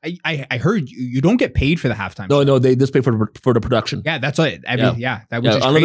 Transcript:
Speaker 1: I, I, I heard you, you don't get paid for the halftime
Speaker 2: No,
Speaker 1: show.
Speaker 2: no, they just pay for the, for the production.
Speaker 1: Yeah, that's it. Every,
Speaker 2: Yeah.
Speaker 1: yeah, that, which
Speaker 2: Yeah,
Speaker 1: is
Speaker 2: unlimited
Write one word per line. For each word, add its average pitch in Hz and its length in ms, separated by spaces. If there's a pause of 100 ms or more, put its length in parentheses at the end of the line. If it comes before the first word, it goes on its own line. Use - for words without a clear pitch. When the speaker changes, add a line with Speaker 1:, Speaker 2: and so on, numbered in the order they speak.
Speaker 1:
I, 175 220
I, 156 240
I 127 80
heard 147 320
you, - 100
you 127 220
don't 190 160
get 165 160
paid 147 260
for - 100
the 113 40
halftime 98 340
Speaker 2:
No, 143 120
Speaker 1:
show. 139 40
Speaker 2:
no, 139 160
they 127 160
just 131 160
pay 139 100
for 123 100
the, 110 320
for 127 100
the 117 80
production. - 420
Speaker 1:
Yeah, 160 140
that's 135 220
it. 104 260
Every, 123 180
Speaker 2:
Yeah. 117 140
Speaker 1:
yeah, 117 320
that, 117 140
which 113 80
Speaker 2:
Yeah, 107 80
Speaker 1:
is - 40
Speaker 2:
unlimited 151 220